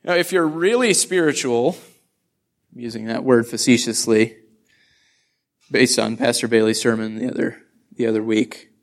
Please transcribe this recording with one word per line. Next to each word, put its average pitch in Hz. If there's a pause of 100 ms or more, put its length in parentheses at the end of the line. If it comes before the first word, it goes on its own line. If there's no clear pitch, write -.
Now, 175
if 170
you're 170
really 196
spiritual, 147 (960)
I'm -
using 113
that 113
word 120
facetiously, 117 (1300)
based 120
on 110
Pastor 120
Bailey's 113
sermon 110
the -
other, - (320)
the 120
other 110
week 113 (120)